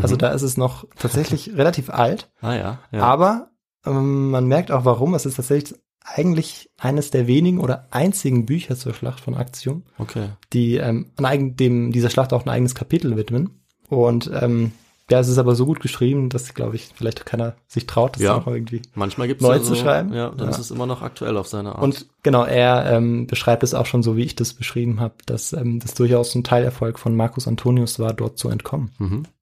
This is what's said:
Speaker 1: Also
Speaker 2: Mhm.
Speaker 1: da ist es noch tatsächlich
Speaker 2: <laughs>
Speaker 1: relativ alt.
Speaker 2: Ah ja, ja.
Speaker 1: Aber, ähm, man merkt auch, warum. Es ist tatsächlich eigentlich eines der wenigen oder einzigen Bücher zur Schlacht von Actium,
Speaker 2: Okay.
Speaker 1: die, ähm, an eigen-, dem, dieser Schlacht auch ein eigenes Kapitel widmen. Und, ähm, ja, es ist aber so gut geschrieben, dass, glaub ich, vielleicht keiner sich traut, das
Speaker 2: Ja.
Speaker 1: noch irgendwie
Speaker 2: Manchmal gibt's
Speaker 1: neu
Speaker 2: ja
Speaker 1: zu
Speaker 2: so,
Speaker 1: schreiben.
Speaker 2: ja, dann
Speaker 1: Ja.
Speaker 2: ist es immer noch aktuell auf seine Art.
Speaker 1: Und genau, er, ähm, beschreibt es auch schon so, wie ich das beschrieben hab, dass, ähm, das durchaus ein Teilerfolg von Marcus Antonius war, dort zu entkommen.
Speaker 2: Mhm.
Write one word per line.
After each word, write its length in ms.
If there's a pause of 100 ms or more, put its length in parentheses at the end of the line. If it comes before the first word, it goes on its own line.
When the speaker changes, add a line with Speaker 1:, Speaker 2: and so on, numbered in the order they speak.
Speaker 1:
Also 140
Speaker 2:
Mhm. 40
Speaker 1:
da 120
ist 100
es 160
noch 260 (160)
tatsächlich 520
Speaker 2:
<laughs> 40
Speaker 1:
relativ 340
alt. 400 (120)
Speaker 2:
Ah 140
ja, 240 (120)
ja. 100
Speaker 1:
Aber, 500 (340)
ähm, 460
man 160
merkt 240
auch, 120
warum. 300
Es 120
ist 120
tatsächlich 420 (240)
eigentlich 760
eines 320
der 180
wenigen 340
oder 300
einzigen 540
Bücher 300
zur 180
Schlacht 280
von 160
Actium, 460 (140)
Speaker 2:
Okay. 300 (240)
Speaker 1:
die, 240
ähm, 400
an 100
eigen-, 300
dem, 380
dieser 160
Schlacht 240
auch 120
ein 40
eigenes 260
Kapitel 400
widmen. 460 (260)
Und, 460
ähm, 400 (380)
ja, 80
es 80
ist 100
aber 160
so 120
gut 160
geschrieben, 480
dass, 240
glaub 200
ich, 220
vielleicht 300
keiner 300 (120)
sich 200
traut, 280
das 60
Speaker 2:
Ja. 160
Speaker 1:
noch 100
irgendwie 340 (140)
Speaker 2:
Manchmal 320
gibt's 160
Speaker 1:
neu 120
Speaker 2:
ja 60
Speaker 1:
zu 60
Speaker 2:
so, 80
Speaker 1:
schreiben. 380
Speaker 2:
ja, 160
dann 180
Speaker 1:
Ja. 20
Speaker 2:
ist 100
es 120
immer 140
noch 160
aktuell 340
auf 120
seine 280
Art. 80
Speaker 1:
Und 240 (160)
genau, 220
er, 440
ähm, 380
beschreibt 360
es 100
auch 120
schon 160
so, 140
wie 80
ich 120
das 180
beschrieben 480
hab, 240
dass, 260
ähm, 300
das 120
durchaus 420
ein 100
Teilerfolg 540
von 180
Marcus 320
Antonius 500
war, 140
dort 260
zu 80
entkommen. 500
Speaker 2:
Mhm. 260 (180)